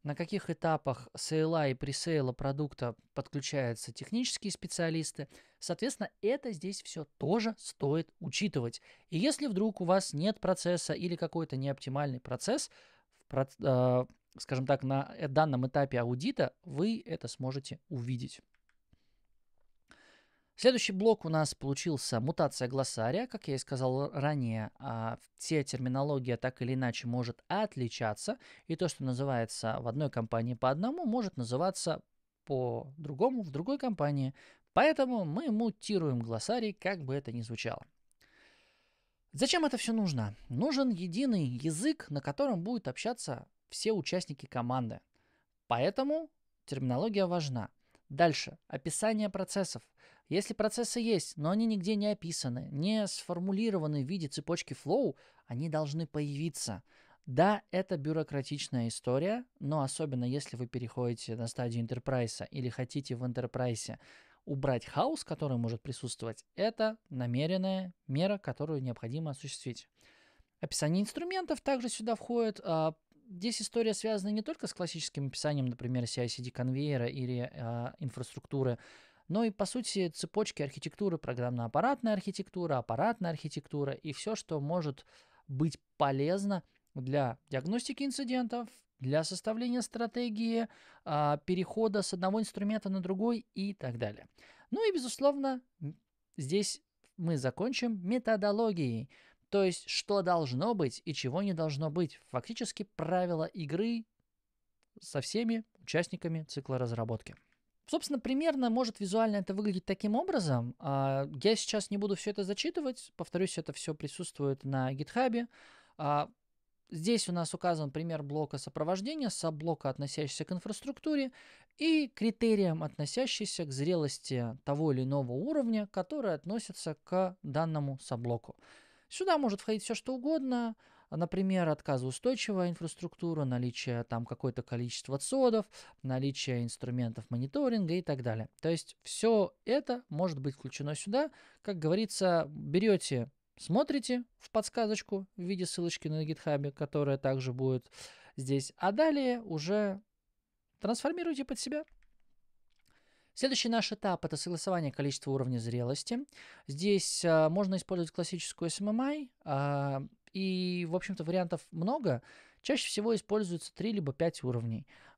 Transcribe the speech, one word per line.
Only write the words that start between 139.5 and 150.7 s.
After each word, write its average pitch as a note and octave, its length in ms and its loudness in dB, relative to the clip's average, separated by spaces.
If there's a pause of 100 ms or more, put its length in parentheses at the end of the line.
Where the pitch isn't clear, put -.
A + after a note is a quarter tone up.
это B3 420 0
может D#3+ 300 0
быть C3+ 160 -2
включено D3 400 -6
сюда. B3+ 360 0 (300)
Как F#3+ 180 -6
говорится, F3 680 2
берёте, D3+ 840 2 (280)
смотрите B3 680 2 (140)
в - 120 -20
подсказочку G#3+ 760 0 (100)
в F3+ 60 -8
виде F3+ 240 0
ссылочки E3+ 420 -2
на D#3 160 -2
гитхабе, C#3+ 480 0
которая C#3 460 0
также C3 340 0
будет C3 380 0 (480)
здесь, C3+ 400 0
а F#3+ 120 2
далее C4 520 4
уже G3 580 0 (800)